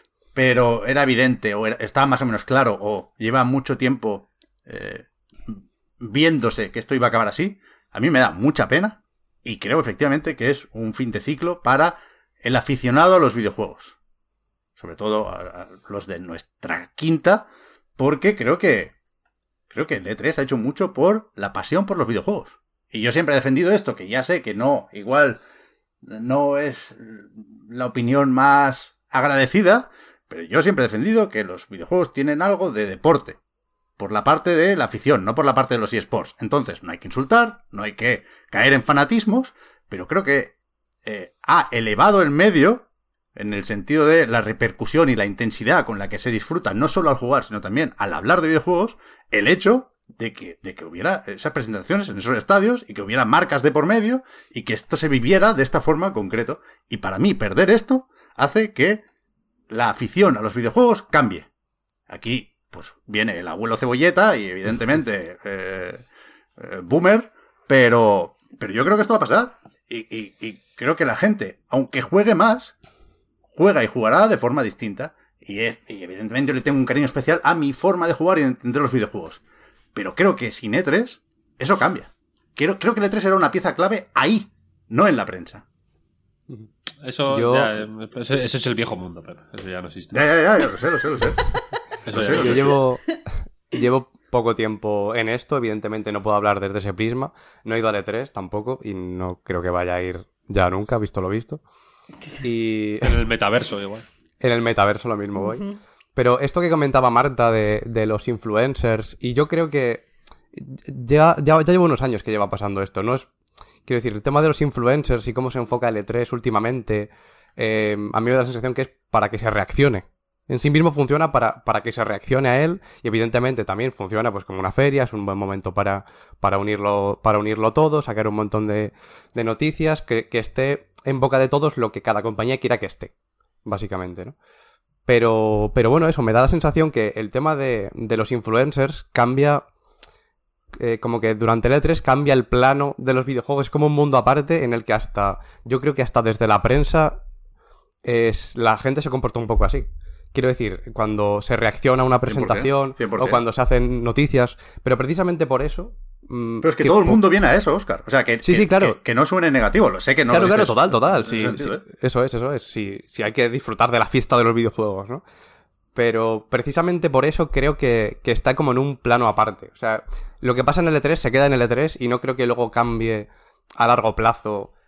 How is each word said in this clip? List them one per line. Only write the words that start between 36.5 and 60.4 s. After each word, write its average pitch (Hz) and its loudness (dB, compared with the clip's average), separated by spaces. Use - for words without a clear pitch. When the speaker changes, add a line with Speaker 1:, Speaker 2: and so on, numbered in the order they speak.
Speaker 1:
no 85 -12
hay 82 -12
que - -18
insultar, 220 0
no 101 -12
hay 104 -8
que 117 -2
caer 123 2
en 131 2
fanatismos, 214 0
pero 92 -12
creo 190 -2
que, 139 0
eh, 104 -12
ha 156 2
elevado 123 2
el 151 2
medio, 175 4
en 104 -10
el 101 -6
sentido 143 0
de 156 6
la 117 0
repercusión 117 0
y 127 2
la 101 0
intensidad 117 -2
con 107 -8
la 98 -8
que 98 -6
se 127 -4
disfruta, 107 -4
no 143 0
solo 165 0
al 131 2
jugar, 127 0
sino 104 -10
también 123 -4
al 101 -6
hablar 151 0
de 160 0
videojuegos, 175 0
el - 0
hecho 208 2
de 113 -8
que, 87 -18
de 110 -12
que - -18
hubiera 120 -6
esas - -8
presentaciones 120 -4
en 104 -10
esos 117 -2
estadios 202 2
y - -16
que - -8
hubiera 127 0
marcas 165 2
de 143 4
por 143 2
medio 226 0
y 127 -12
que - -8
esto - -6
se 156 -2
viviera 185 4
de 135 2
esta 147 0
forma 165 0
en - -6
concreto. 110 -4
Y 117 -8
para 95 -6
mí, 175 4
perder 110 2
esto 233 2
hace 208 0
que 196 0
la 113 0
afición 139 2
a 104 -6